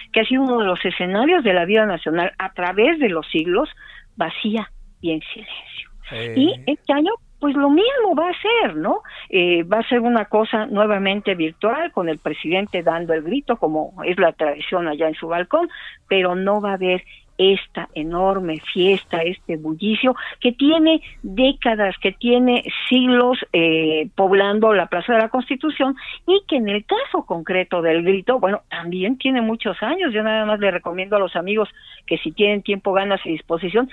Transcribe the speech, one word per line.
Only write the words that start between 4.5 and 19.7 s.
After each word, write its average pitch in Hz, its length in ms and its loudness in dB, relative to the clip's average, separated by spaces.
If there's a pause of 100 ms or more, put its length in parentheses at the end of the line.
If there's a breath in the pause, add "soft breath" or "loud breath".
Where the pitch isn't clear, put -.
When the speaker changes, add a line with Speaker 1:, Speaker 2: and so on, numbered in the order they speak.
Speaker 1:
y 170 120 -4
en 160 80 -4 (120)
silencio. - 580 -16 (220)
Speaker 2:
Eh. 117 240 -8
Speaker 1:
Y 285 180 4 (120)
este 294 260 -2
año, 311 200 0 (260)
pues 285 180 -2
lo 277 140 2
mismo 427 480 2
va 339 100 0
a 349 140 -4
ser, 392 340 0
¿no? 226 240 -2 (300 loud breath)
Eh, 175 320 2
va 190 160 0
a 226 100 -2
ser 240 120 2
una 233 260 2
cosa 220 400 0
nuevamente 202 680 0
virtual, 214 560 -2
con 175 200 -2
el 156 80 -4
presidente 180 640 -4
dando 165 320 0
el 160 80 -2
grito, 233 340 -2
como 156 380 -2 (100)
es 180 140 -2
la 170 140 4
tradición 156 560 -2
allá 156 200 -2
en 156 60 -4
su - 120 -12
balcón, 214 440 0 (360 loud breath)
pero 180 280 2
no 196 260 0
va 202 120 -4
a - 20 -2
haber 185 280 -2 (380 loud breath)
esta 190 540 0
enorme 170 680 -2 (120)
fiesta, 185 500 0
este 175 340 -6
bullicio 202 580 0 (260 loud breath)